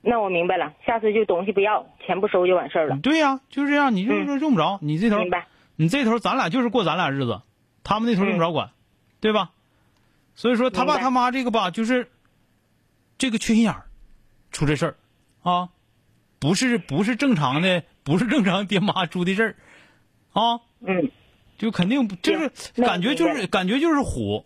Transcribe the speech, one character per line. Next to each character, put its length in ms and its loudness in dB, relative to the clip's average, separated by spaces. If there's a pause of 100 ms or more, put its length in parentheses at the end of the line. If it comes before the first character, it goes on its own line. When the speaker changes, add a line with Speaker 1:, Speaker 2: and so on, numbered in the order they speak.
Speaker 1:
那 160 0
我 100 -2
明 180 0
白 100 0
了， 160 -4 (100)
下 160 -2
次 140 0
就 120 2
东 200 -2
西 60 -4
不 80 0
要， 260 0 (180)
钱 160 -4
不 80 0
收 200 2
就 80 4
完 160 -2
事 80 0
儿 80 2
了。 160 -2
Speaker 2:
对 160 2
呀， 200 2 (120)
就 160 -2
这 80 2
样， 200 2
你 80 0
就 80 -2 (140)
说 140 -2
用 160 2
不 20 2
着， 240 0
Speaker 1:
嗯。 60 -6
Speaker 2:
你 100 -2
这 140 2
头， 80 2
Speaker 1:
明 100 -4
白。 160 -6 (300)
Speaker 2:
你 140 2
这 160 0
头 120 2
咱 200 0
俩 120 0
就 140 0
是 60 0
过 140 2
咱 120 0
俩 160 0
日 120 -2
子， 180 -4 (420)
他 160 -2
们 120 0
那 60 2
头 80 2
用 80 0
不 80 0
着 100 0
管， 180 -4
Speaker 1:
嗯。 40 -20 (460)
Speaker 2:
对 120 0
吧？ 200 -2 (840)
所 180 0
以 40 4
说 160 2
他 140 -2
爸 80 2
Speaker 1:
明 20 2
白。 80 -2
Speaker 2:
他 80 0
妈 180 2
这 140 -2
个 80 -2
吧， 180 0
就 160 -4
是 220 0 (1120)
这 100 2
个 80 -2
缺 160 0
心 80 6
眼 120 2
儿， 100 -12 (680)
出 140 -2
这 100 2
事 120 -2
儿 80 -8 (480)
啊， 260 -2 (720)
不 160 2
是， 240 0
不 240 -2
是 120 0
正 200 2
常 260 0
的， 220 0 (200)
不 140 0
是 80 2
正 180 2
常 220 0
爹 140 0
妈 260 0
出 180 -4
的 120 0
事 80 0
儿 120 -4 (760)
啊。 280 0 (220)
Speaker 1:
嗯。 280 -2 (480)
Speaker 2:
就 100 -2
肯 200 0
定 180 2
不， 80 -8
就 240 -2
是 160 -2
Speaker 1:
行， 220 -18
那 160 2
我 40 -2
明 80 -2
白 60 2
了。 20 0
Speaker 2:
感 20 0
觉 0 -
就 200 2
是， 100 -4
感 220 -2
觉 120 0
就 140 2
是 80 2
虎 440 -4